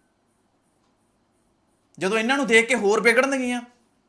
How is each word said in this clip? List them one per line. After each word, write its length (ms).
ਜਦੋਂ 200
ਇਹਨਾਂ 180
ਨੂੰ 100
ਦੇਖ 220
ਕੇ 60
ਹੋਰ 260
ਵਿਗੜਨਗੀਆਂ, 600